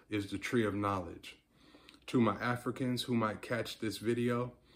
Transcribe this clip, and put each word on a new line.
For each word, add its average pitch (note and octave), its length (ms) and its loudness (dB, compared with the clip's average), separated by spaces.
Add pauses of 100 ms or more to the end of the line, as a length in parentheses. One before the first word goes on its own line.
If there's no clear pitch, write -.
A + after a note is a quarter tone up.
is G2+ 200 0
the G2 80 -4
tree A2+ 280 2
of G2 100 0
knowledge. G2 600 -2 (680)
To C3 120 4
my G#2+ 220 6
Africans B2 640 -2
who B2+ 100 -2
might G#2+ 280 2
catch - 380 -4
this G#2+ 180 -4
video, A#2+ 540 0 (240)